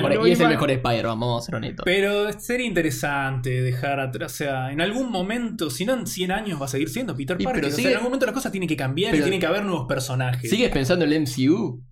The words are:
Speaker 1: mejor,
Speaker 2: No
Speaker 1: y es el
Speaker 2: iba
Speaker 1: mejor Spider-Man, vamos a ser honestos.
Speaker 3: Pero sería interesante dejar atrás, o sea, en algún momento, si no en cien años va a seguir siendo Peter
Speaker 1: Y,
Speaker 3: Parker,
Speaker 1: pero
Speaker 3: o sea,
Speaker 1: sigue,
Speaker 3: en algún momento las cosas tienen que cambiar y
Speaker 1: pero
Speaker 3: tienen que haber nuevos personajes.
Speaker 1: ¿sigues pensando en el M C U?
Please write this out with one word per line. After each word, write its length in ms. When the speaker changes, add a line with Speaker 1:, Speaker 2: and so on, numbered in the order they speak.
Speaker 1:
mejor, 140
Speaker 2:
No 120
Speaker 1:
y 40
es 80
el 40
Speaker 2:
iba 60
Speaker 1:
mejor 220
Spider-Man, 500
vamos 200
a 40
ser 100
honestos. 300
Speaker 3:
Pero 480
sería 340
interesante 920
dejar 400
atrás, 320
o 20
sea, 380
en 80
algún 280
momento, 600
si 160
no 80
en 120
cien 260
años 300
va 40
a 20
seguir 220
siendo 260
Peter 240
Speaker 1:
Y, 60
Speaker 3:
Parker, 160
Speaker 1:
pero 60
Speaker 3:
o 80
sea, 20
Speaker 1:
sigue, 140
Speaker 3:
en 40
algún 140
momento 160
las 100
cosas 160
tienen 160
que 80
cambiar 340
y 40
Speaker 1:
pero 100
Speaker 3:
tienen 160
que 60
haber 180
nuevos 240
personajes. 600
Speaker 1:
¿sigues 200
pensando 360
en 60
el 60
M 100
C 220
U? 320